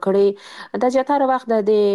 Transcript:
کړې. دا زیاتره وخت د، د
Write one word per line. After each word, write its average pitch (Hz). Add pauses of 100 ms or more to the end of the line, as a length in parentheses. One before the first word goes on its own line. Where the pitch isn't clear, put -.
کړې. 202 (440)
دا 247
زیاتره 269
وخت 262
د، 226
د 208 (220)